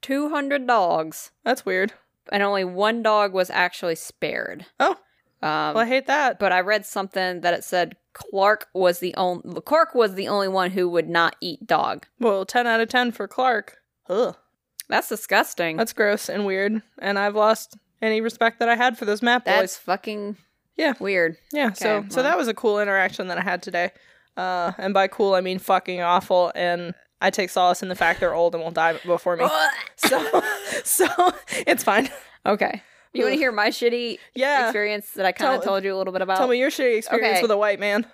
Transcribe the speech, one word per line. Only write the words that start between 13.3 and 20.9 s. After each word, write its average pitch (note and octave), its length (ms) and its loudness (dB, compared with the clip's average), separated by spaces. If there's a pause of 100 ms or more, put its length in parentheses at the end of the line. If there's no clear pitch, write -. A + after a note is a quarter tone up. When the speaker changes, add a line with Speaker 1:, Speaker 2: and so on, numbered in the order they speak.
Speaker 2:
Ugh. F#3+ 280 0 (520)
Speaker 1:
That's - 200 -2
disgusting. G3 720 -2
Speaker 2:
That's A3 160 -2
gross G#3+ 340 0
and G3+ 180 -4
weird. G3+ 360 -2 (160)
And G3 200 -2
I've G#3 160 0
lost G#3+ 420 0 (260)
any A3 180 0
respect A3+ 400 -2
that A#3 80 2
I A#3 80 4
had B3 220 2
for B3 80 -8
those G#3 160 -2
Matt A#3+ 240 2
Speaker 1:
That's G3 280 2
Speaker 2:
boys. - 40 -16
Speaker 1:
fucking G#3 580 -6 (400)
Speaker 2:
Yeah. D4+ 240 2